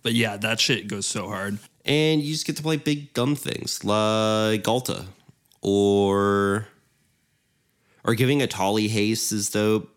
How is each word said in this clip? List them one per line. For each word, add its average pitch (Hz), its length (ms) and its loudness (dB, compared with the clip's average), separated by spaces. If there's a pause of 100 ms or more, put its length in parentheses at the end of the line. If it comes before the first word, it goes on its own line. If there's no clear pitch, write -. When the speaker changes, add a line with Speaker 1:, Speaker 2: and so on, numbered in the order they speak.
Speaker 1:
But 117 120 -2
yeah, 110 220 0
that 110 240 -4
shit 104 260 0
goes 101 200 -6
so 98 220 -6
hard. 101 300 -6 (260)
Speaker 2:
And 156 380 2
you 147 100 -4
just 151 140 -6
get 156 100 -6
to 151 60 -10
play 160 140 -2
big 147 380 -4
dumb 131 220 0
things - 480 -8
like 107 800 2
Ghalta, 117 420 -2 (560)
or, 101 1040 2 (1400)
or 113 100 2
giving 131 260 2
Atali 104 480 2
haste 110 440 0
is 101 180 -2
dope. 107 460 2